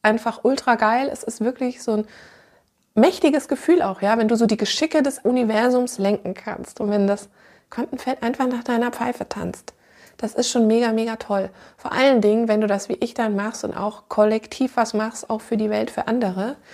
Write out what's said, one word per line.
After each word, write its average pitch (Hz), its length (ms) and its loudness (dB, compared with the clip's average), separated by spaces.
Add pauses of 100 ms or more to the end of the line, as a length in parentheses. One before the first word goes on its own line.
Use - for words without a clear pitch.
einfach 220 440 0
ultra 254 320 2
geil. 233 360 2
Es - 120 -10
ist - 160 -6
wirklich 247 420 -4
so 226 120 -2
ein 214 120 0 (880)
mächtiges 302 540 4
Gefühl 320 340 2
auch, - 180 -4
ja, 208 160 2
wenn 220 120 2
du 233 80 2
so 226 100 4
die 220 100 2
Geschicke 302 460 0
des 269 160 -2
Universums 247 800 0
lenken 196 360 -2
kannst - 440 -12
und 202 120 -2
wenn 202 180 2
das 202 220 -4 (380)
Quantenfeld 262 540 -6
einfach 254 240 -2
nach 247 160 -2
deiner 240 300 0
Pfeife 247 360 -6
tanzt. - 460 -10 (440)
Das 214 160 -6
ist 247 160 -2
schon 226 180 4
mega, 226 240 2
mega 226 240 -2
toll. 190 340 -4 (260)
Vor - 140 -10
allen 262 300 4
Dingen, 220 260 4
wenn 214 140 2
du 214 80 2
das 202 200 -2
wie - 120 -4
ich 240 140 -4
dann 220 200 -2
machst 208 300 -4
und - 120 -6
auch 208 320 -6
kollektiv 220 680 0
was 226 180 0
machst, 220 360 -4
auch 220 100 -4
für - 160 -4
die 214 120 0
Welt, 214 220 -2
für - 160 -6
andere. 220 480 -2 (180)